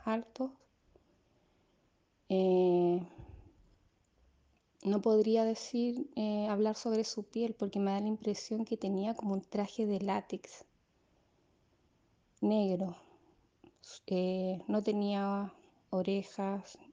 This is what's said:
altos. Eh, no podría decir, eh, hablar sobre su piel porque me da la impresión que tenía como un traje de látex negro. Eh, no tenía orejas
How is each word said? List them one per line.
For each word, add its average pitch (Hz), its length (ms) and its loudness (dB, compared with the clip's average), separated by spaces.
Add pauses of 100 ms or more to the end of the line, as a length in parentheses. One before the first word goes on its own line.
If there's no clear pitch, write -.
altos. 233 460 -4 (1800)
Eh, 180 720 4 (1800)
no 202 180 0
podría 220 420 4
decir, 240 720 -2
eh, 208 320 -2
hablar 214 280 2
sobre 220 280 0
su 214 200 -6
piel 226 300 -4
porque 202 260 -4
me 196 120 2
da 196 80 0
la 208 80 -2
impresión 214 580 -2
que 220 120 -4
tenía 202 380 -2
como 208 180 -2
un 190 80 -2
traje 208 440 -2
de 202 140 0
látex - 680 -6 (1800)
negro. 190 540 2 (1120)
Eh, 185 600 0
no 208 160 2
tenía 202 680 0 (360)
orejas 196 880 -2 (160)